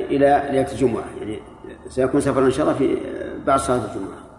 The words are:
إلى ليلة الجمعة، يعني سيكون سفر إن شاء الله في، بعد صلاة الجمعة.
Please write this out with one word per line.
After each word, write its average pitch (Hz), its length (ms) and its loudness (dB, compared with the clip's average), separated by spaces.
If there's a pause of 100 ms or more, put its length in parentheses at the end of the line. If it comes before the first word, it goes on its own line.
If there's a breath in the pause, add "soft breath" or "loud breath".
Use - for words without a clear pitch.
إلى 143 420 4
ليلة 131 200 2
الجمعة، 113 320 0 (160)
يعني 104 200 -8 (480)
سيكون 135 340 0
سفر 135 240 2
إن 127 60 4
شاء 151 140 0
الله 160 120 0
في، - 200 2 (500)
بعد 139 120 4
صلاة 127 180 0
الجمعة. 98 480 -8 (140)